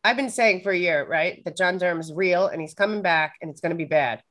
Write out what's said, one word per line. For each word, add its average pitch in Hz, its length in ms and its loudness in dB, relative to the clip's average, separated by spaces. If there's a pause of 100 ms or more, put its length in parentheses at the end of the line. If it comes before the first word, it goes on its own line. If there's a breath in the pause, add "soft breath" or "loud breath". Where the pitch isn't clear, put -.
I've 233 140 4
been 262 140 -2
saying 202 320 2
for 196 100 0
a 180 60 0
year, 160 300 0
right, 165 360 -2
that 156 120 -8
John 185 220 0
Durham 175 220 0
is 160 120 -12
real 185 360 2
and 160 120 -6
he's 156 140 -10
coming 208 280 -2
back 160 380 2
and 165 100 -10
it's 143 100 -18
gonna 170 160 -2
be 165 80 -4
bad. 139 460 0